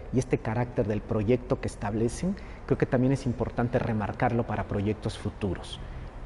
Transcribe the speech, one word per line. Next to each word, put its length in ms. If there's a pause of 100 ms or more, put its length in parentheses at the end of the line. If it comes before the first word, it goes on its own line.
(140)
y 60
este 180
carácter 500
del 140
proyecto 580
que 80
establecen, 680 (300)
creo 120
que 80
también 260
es 140
importante 520
remarcarlo 720
para 160
proyectos 540
futuros. 640 (460)